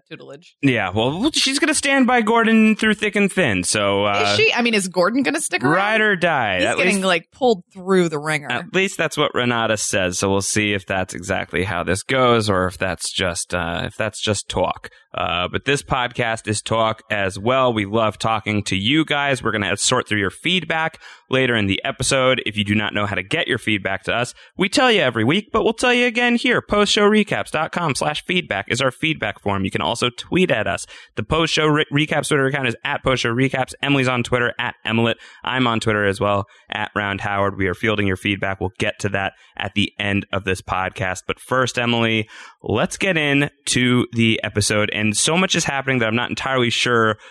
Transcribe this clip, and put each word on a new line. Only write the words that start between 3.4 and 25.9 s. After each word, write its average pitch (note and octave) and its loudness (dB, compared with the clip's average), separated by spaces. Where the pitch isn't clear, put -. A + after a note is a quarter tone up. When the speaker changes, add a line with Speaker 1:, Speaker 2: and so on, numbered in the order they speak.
Speaker 2:
So, G2+ 2
uh, G2+ 2
Speaker 1:
Is G#2 2
she? A4 2
I A#3+ 0
mean, A#3 0
is F#3+ 0
Gordon F#3+ 0
gonna D4+ -2
stick E4+ -4
around? C#3+ 2
Speaker 2:
ride G#3 2
or G#3 2
die. C#3 0
Speaker 1:
He's F#2 2
Speaker 2:
At A#2 0
Speaker 1:
getting, G3 2
Speaker 2:
least, F#3+ 0
Speaker 1:
like, F3 2
pulled A#3 0
through F#3 2
the D3+ -4
ringer. D3 -4
Speaker 2:
at - -6
least F#3+ 0
that's D#3+ -2
what D3 0
Renata A2+ 2
says. F2+ 0
So G2 2
we'll G2 2
see G#2 0
if G2 -4
that's F#2 -4
exactly F#2 -4
how F2 -4
this F2 -2
goes A#2+ 2
or F#2 2
if F2+ -8
that's F#2 -4
just, F2+ -4
uh, E2+ -4
if F2+ -10
that's G#2+ -6
just - -4
talk. - -4
Uh, F2 -2
but G2 -6
this C3+ 0
podcast A#2+ -4
is G#2+ -2
talk A2 -2
as G2 -2
well. B2 2
We G#2+ 0
love G#2+ 0
talking G#2+ -2
to G2 -2
you C3 0
guys. C#3+ -2
We're A2 -2
gonna G2+ -2
sort - -2
through G#2+ 0
your G2 0
feedback D#3+ -4
later B2+ 2
in G#2 2
the G2 0
episode. C3 2
If G#2 -6
you G#2+ 0
do G#2 2
not G#2 0
know G#2 -2
how G2 -4
to F#2 -4
get C#3+ -4
your A#2+ -2
feedback G2 -2
to F2+ -2
us, A#2 -4
we G3+ 0
tell B3+ 4
you G3 4
every A2+ 2
week, E3+ 0
but G#3+ 2
we'll A3+ 2
tell B3 2